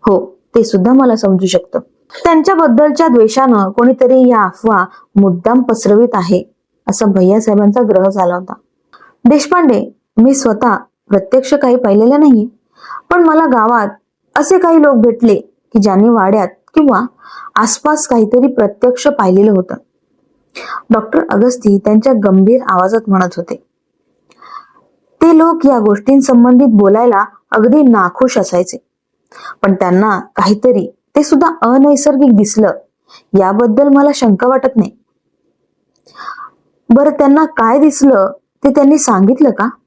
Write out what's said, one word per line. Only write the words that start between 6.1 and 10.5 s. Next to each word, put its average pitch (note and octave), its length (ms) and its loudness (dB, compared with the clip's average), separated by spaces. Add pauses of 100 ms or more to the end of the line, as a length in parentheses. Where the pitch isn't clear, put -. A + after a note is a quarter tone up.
आहे, F3+ 300 -2 (460)
असा G#3+ 160 -4
भैयासाहेबांचा G3+ 760 0
ग्रह G3 280 0
झाला F#3 260 -4
होता." F3+ 180 -12 (720)
"देशपांडे, D4 720 0 (200)
मी B3 160 4
स्वतः A3+ 420 -2 (340)